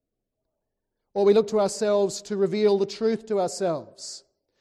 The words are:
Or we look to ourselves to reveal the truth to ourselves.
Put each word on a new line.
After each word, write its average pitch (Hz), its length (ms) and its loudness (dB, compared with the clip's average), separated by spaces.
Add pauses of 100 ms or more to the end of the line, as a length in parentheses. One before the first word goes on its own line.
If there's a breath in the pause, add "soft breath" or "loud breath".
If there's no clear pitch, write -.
(1120)
Or 202 100 0
we 202 100 6
look 214 160 4
to 220 100 0
ourselves 202 640 0
to 208 120 -8
reveal 196 440 2
the 196 80 2
truth 226 400 -2
to 202 120 -2
ourselves. 175 840 -6 (380)